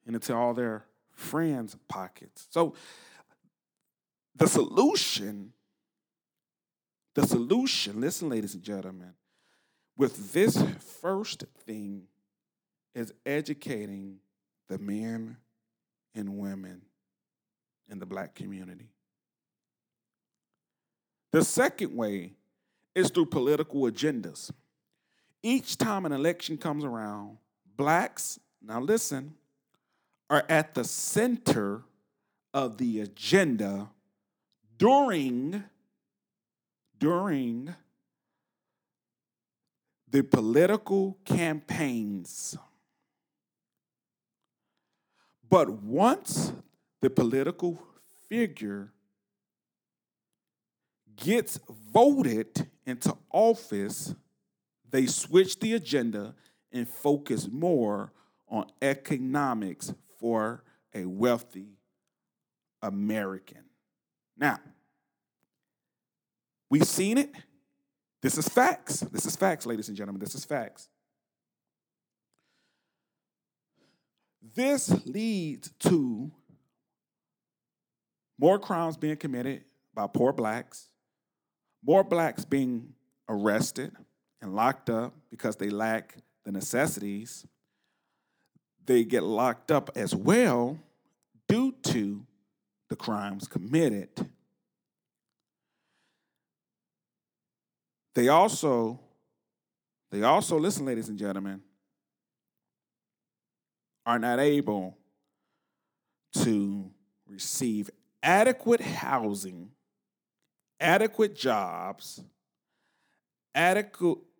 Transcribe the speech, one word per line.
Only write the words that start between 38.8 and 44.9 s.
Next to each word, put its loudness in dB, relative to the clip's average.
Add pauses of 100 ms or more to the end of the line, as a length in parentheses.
the 4
political 2
campaigns. -4 (3000)